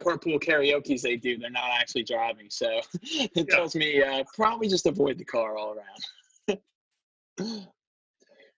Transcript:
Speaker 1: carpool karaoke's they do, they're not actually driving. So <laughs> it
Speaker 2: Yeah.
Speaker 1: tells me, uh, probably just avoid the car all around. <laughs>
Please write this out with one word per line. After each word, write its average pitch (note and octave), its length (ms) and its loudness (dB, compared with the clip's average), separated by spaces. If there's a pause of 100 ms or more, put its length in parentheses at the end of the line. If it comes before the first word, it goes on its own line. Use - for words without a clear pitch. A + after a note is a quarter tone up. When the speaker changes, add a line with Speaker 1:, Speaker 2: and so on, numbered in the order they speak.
Speaker 1:
carpool E3 400 0
karaoke's C#3+ 600 4
they B2 140 0
do, A#2+ 220 -2
they're A#2 100 -8
not B2 220 -4
actually A#2+ 320 -2
driving. A2+ 480 -4
So A2+ 300 -2 (120)
<laughs> F3+ 100 -8
it C#4 320 -4
Speaker 2:
Yeah. E3 100 2
Speaker 1:
tells E3+ 300 2
me, D3+ 280 4
uh, C3+ 220 2 (100)
probably A3 340 2
just F#3+ 180 2
avoid C#3+ 300 2
the - 80 -12
car A2 320 -2
all G#2+ 220 -4
around. - 800 -8 (800)
<laughs> G#3 300 -8 (880)